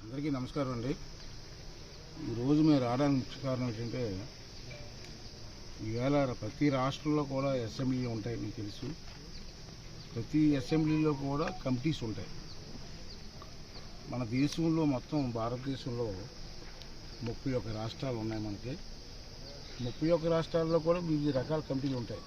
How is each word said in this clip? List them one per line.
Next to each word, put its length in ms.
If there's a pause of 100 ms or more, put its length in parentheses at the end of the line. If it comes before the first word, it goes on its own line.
(120)
అందరికీ 180
నమస్కారం 420
అండి. 160 (1400)
ఈరోజు 300
మేము 180
రావడానికి 400
ముఖ్య 280
కారణం 220
ఏంటంటే, 580 (1600)
ఈవేళ 560
ప్రతి 280
రాష్ట్రంలో 540
కూడా 280
అసెంబ్లీలు 580
ఉంటాయి, 280
మీకు 180
తెలుసు. 380 (1200)
ప్రతి 420
అసెంబ్లీలో 580
కూడా 400 (120)
కమిటీస్ 380
ఉంటాయి. 240 (1800)
మన 160
దేశంలో, 600
మొత్తం 460
భారతదేశంలో 840 (1120)
ముప్పై 300
ఒక్క 160
రాష్ట్రాలు 480
ఉన్నాయి 240
మనకి. 360 (1040)
ముప్పై 260
ఒక్క 180
రాష్ట్రాల్లో 520
కూడా 200
వివిధ 380
రకాల 220
కమిటీలు 380
ఉంటాయి. 300